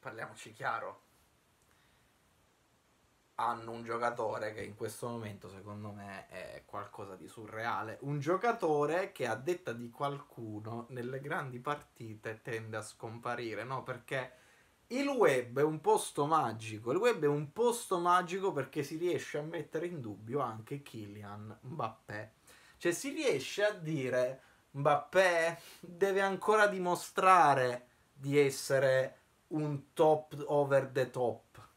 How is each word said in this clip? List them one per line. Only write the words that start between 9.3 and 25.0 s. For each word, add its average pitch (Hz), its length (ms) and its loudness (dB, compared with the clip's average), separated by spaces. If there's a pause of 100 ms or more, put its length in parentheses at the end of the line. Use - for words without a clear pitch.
detta 139 360 -4
di 117 180 -10
qualcuno, 117 1000 -8
nelle 127 320 -8
grandi 139 400 -6
partite 113 840 -10
tende 113 340 -6
a 107 60 -4
scomparire, 117 800 -8
no? 127 220 -6
Perché... 127 480 -6 (560)
Il 277 180 -2
web 131 540 4
è - 20 6
un 156 180 0
posto 208 460 2
magico, 113 640 0
il 147 60 2
web 214 260 2
è 147 60 4
un 147 240 0
posto 233 480 0
magico 180 500 2
perché 147 320 -4
si 156 140 -6
riesce 160 420 -2
a 147 40 -4
mettere 160 440 -6
in 175 140 -6
dubbio 110 400 -6
anche 120 420 -6
Kylian 104 760 -14
Mbappé. 110 720 -8 (440)
Cioè, - 140 0
si 269 200 -4
riesce 208 540 -2
a 208 60 4
dire: 135 720 -2 (300)
"Mbappé 165 880 4 (180)